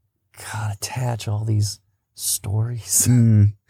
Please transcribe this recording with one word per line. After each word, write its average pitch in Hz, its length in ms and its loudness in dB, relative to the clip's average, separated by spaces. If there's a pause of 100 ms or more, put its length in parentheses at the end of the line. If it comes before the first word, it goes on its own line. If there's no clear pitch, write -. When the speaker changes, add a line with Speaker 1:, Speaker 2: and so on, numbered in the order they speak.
(520)
Speaker 1:
God, 107 220 -8
attach 120 540 -6
all 107 160 -4
these 104 360 -2 (340)
stories. 110 920 -4
Speaker 2:
Mm, 113 460 6 (160)